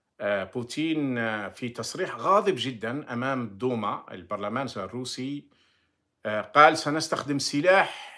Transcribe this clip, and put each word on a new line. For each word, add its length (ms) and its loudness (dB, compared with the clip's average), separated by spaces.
آه، 240 0
بوتين، 760 -2
آه، 300 -2
في 200 -8
تصريح 480 -6
غاضب 420 4
جدًا 540 -4
أمام 300 -2
الدوما، 680 -2
البرلمان 560 -4
الروسي، 720 -8
آه، 140 -2
قال: 380 8
"سنستخدم 600 -2
سلاح 800 2